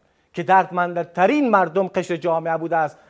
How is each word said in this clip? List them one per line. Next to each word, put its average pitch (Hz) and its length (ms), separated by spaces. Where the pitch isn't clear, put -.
که 175 100
دردمندترین 180 1040
مردم 190 380
قشر 175 300
جامعه 165 400
بوده 165 200
است، 156 200